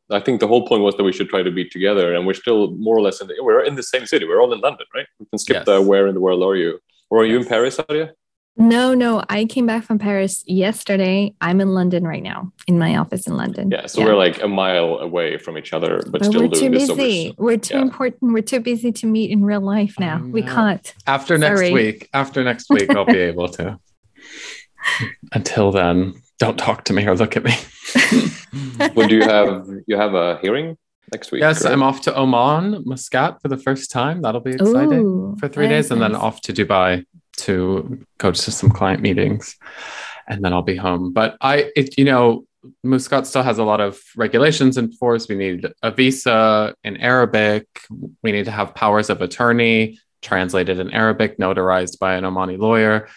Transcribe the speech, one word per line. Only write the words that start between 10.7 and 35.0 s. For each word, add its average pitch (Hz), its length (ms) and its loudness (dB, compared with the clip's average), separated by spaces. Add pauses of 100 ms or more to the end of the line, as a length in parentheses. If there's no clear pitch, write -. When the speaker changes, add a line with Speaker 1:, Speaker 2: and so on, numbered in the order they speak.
Speaker 3:
I'm 175 220 2
in 196 100 0
London 180 320 0
right 160 180 -6
now, - 300 -10 (140)
in 175 120 2
my 165 180 2
office 185 300 -4
in - 160 -6
London. 190 280 -4
Speaker 1:
Yeah, - 160 -4
so - 140 -4
Speaker 3:
Yeah. 110 80 4
Speaker 1:
we're, 104 80 6 (100)
like, - 160 0
a 104 60 0
mile 92 500 0
away 82 400 -4
from 82 180 -12
each - 160 -12
other, 82 200 -2 (180)
but - 100 -2
Speaker 3:
But 202 60 0
Speaker 1:
still 214 160 4
Speaker 3:
we're 240 60 4
Speaker 1:
doing 262 240 2
Speaker 3:
too 254 60 4
Speaker 1:
this 277 120 0
over - 100 0
Speaker 3:
busy. 214 280 0
Speaker 1:
Zoom. - 100 -12
Speaker 3:
We're 233 180 2
too 233 200 -4
Speaker 1:
Yeah. 269 120 0
Speaker 3:
important. 247 460 -2
We're 220 200 -2
too 254 60 0
busy 233 300 -2 (100)
to 226 60 -4
meet 220 240 0
in 202 200 2
real 208 120 -2 (140)
life 202 220 0
now. 165 200 -2
Speaker 2:
I 165 80 -8 (100)
Speaker 3:
We 220 60 0
Speaker 2:
know. - 100 -6
Speaker 3:
can't. 214 340 0 (200)
Speaker 2:
After 139 320 2
next 151 220 4
Speaker 3:
Sorry. 180 120 2
Speaker 2:
week, 110 400 0
after 139 320 -2
next 123 240 -2
week, 104 260 2
I'll 98 120 0 (140)
be 87 60 2
Speaker 3:
<laughs> 85 60 -2
Speaker 2:
able 87 160 -2 (120)
to. 87 180 -6 (1500)
Until 101 400 0
then, 90 420 2 (240)
don't - 200 0
talk - 260 -4
to - 80 -2
me 101 140 2
or 92 100 2
look 107 200 0
at - 80 -2
me. 120 160 2
<laughs> - 40 -14 (1300)
Speaker 1:
Well, 113 100 6
do 107 80 4
you 107 80 6
have, 101 460 2 (180)
you 107 100 -2
have 104 180 0
a 87 280 0
hearing 147 340 -4 (360)
next - 180 -14
week, 127 100 -4
Speaker 2:
Yes, 156 220 2
Speaker 1:
correct? - 100 2
Speaker 2:
I'm 139 120 2
off 135 180 0
to - 160 -2
Oman, 143 640 0
Muscat 131 560 -4
for - 80 -6
the 135 80 -4
first 135 360 -4
time. 151 300 -2
That'll 117 180 -2
be 127 180 -6
exciting 254 480 2